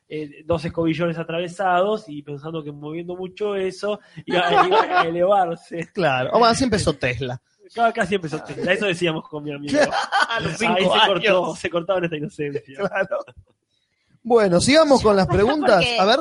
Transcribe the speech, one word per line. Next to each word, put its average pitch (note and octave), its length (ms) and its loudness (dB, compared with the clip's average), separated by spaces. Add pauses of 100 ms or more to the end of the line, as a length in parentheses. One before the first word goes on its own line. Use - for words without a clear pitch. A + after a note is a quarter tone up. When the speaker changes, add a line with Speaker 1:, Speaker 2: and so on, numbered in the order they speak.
Speaker 1:
eh, D3+ 360 -12
dos D#3+ 200 -2
escobillones E3 520 -2
atravesados F3+ 920 -2
y D3 140 -14
pensando D3+ 380 -10
que D3 120 -12
moviendo D#3+ 420 -10
mucho F#3 400 -8
eso G3 460 -6 (240)
iba, F4+ 420 2
<laughs> - 0 -
iba F4+ 340 2
a - 60 0
elevarse. F3+ 840 0
Speaker 2:
Claro, C3+ 400 0
o A3+ 100 4
así A#3 220 4
empezó G3 280 0
Tesla. B2+ 460 -4 (340)
Speaker 1:
Claro, A3+ 200 2
casi G3+ 220 -2
empezó D#3 280 -6
Tesla, D#3+ 300 -2
eso G3+ 120 0
decíamos E3+ 440 -2
con D3+ 160 -10
mi D3+ 80 -8
amigo. C#3+ 260 -2
Speaker 2:
<laughs> - 500 0
A A3+ 120 -4
los D#3+ 100 -4
Speaker 1:
Ahí D#3+ 60 -10
Speaker 2:
cinco F#3+ 360 2
Speaker 1:
se G#3+ 140 4
cortó, G3+ 60 0 (340)
Speaker 2:
años. D#3+ 120 -8
Speaker 1:
se F#3+ 100 -6
cortaba F3 300 -2
nuestra E3 200 -4
inocencia. C#3+ 580 -8
Speaker 2:
Claro. G3 400 -4 (1040)
Bueno, G#3 380 4
sigamos C#4+ 420 6
con G#3 140 4
las F#3+ 120 4
Speaker 3:
Pasa F#3 100 0
Speaker 2:
preguntas. B3 380 4
Speaker 3:
porque A#3 240 2
Speaker 2:
A F#3 60 4
ver. A#3 160 4